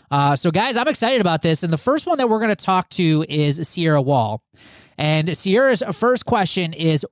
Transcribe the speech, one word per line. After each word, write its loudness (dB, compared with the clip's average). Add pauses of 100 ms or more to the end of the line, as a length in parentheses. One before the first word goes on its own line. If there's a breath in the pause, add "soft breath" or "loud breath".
(100 soft breath)
Uh, 2
so, -2
guys, 0
I'm 0
excited 0
about 0
this. 0
And -2
the 0
first -2
one 0
that 2
we're 0
gonna 0
talk -2
to 2
is -2
Sierra 0
Wall. 0 (560 loud breath)
And 0
Sierra's 2 (100)
first 0
question -2
is, 0